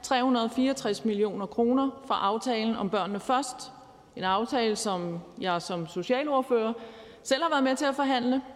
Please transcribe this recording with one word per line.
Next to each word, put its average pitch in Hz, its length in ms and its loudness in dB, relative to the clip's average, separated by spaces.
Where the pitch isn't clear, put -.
tre 254 200 2
hundrede 240 320 2
fireogtres 254 500 0
millioner 202 400 0
kroner 247 440 2
fra 214 160 0
aftalen 226 540 0
om 196 140 -2
Børnene 202 300 -2
Først. - 520 -2
En - 80 -6
aftale, 220 520 2
som 175 440 -2
jeg 175 220 0
som 170 260 -4
socialordfører 247 880 0
selv 269 200 2
har 330 60 2
været 285 140 4
med 262 120 4
til 285 100 -2
at 262 100 2
forhandle. 262 460 2